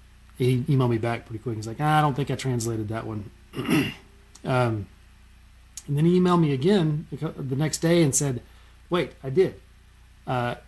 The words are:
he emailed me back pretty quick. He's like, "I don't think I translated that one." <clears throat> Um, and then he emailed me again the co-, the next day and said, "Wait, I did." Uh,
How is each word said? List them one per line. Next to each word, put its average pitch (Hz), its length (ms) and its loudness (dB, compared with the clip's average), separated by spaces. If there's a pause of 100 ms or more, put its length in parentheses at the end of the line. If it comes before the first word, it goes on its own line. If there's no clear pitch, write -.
(380)
he 127 240 2
emailed 131 280 2
me 117 80 0
back 117 280 -4
pretty 113 160 -12
quick. 113 140 -6
He's 110 100 -10
like, 113 140 -10
"I 151 200 4
don't 147 140 0
think 139 160 -4
I 135 60 -2
translated 117 520 -4
that 110 180 -6
one." 107 240 -10 (220)
<clears throat> 143 400 0 (520)
Um, 120 420 0 (1000)
and 143 80 -2
then 151 80 2
he 180 160 4
emailed 180 200 4
me 147 120 4
again 156 580 2
the 139 60 -10
co-, 151 200 -6
the 131 200 -4
next 151 220 -2
day 170 240 4
and 135 120 4
said, 135 280 -2 (480)
"Wait, 170 220 -2 (120)
I 135 60 -6
did." 160 300 2 (640)
Uh, 123 300 -2 (120)